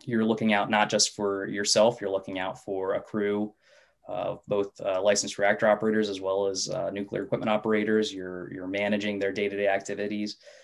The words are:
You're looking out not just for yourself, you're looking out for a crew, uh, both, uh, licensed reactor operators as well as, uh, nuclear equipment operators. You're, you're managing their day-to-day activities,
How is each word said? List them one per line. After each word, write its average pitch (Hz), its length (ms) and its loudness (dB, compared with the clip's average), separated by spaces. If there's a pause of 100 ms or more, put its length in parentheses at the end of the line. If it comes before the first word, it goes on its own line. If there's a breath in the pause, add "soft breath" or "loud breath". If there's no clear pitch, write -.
You're 113 200 0
looking 110 280 2
out 101 160 2
not 104 200 4
just - 280 0
for 98 300 -2
yourself, 107 520 2
you're 101 100 -4
looking 95 300 -4
out 92 240 -6
for 95 300 -2
a 98 80 -2
crew, 104 520 -2 (560 soft breath)
uh, 95 260 -4 (140)
both, 101 320 0
uh, 95 200 0
licensed 101 360 2
reactor 107 320 4
operators 107 400 2
as 95 100 -4
well 95 280 0
as, 95 200 -4
uh, 92 220 -4
nuclear 98 340 -6
equipment 110 260 -4
operators. 107 640 2
You're, 92 380 -8
you're 92 160 -10
managing 101 520 -2
their 98 120 0
day-to-day 101 380 0
activities, 101 640 -4 (280 soft breath)